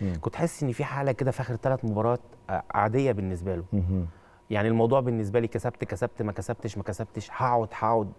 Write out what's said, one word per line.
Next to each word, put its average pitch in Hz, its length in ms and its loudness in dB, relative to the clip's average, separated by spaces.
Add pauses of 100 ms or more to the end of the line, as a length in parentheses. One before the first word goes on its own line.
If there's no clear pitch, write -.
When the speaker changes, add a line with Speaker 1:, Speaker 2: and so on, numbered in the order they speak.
Speaker 1:
مم. 95 200 0
Speaker 2:
كنت - 160 -6
حاسس 165 260 -2
ان 131 100 0
في 143 120 -4
حاله 135 280 -2
كده 131 180 0
في 127 100 -4
اخر 120 160 -2
ثلاث 131 280 0
مباريات، 110 360 2 (300)
آه، 92 200 0
عاديه 113 420 4
بالنسبه 92 440 -2
له. 85 160 -6
Speaker 1:
مهم. 92 340 2 (440)
Speaker 2:
يعني 104 180 2
الموضوع 117 320 4
بالنسبه 117 400 0
لي 113 80 0
كسبت، - 360 -4
كسبت، - 380 -4
ما 104 100 0
كسبتش، - 440 -6
ما 101 60 -4
كسبتش، - 500 -8
هقعد، 120 360 2 (100)
هقعد، 110 400 2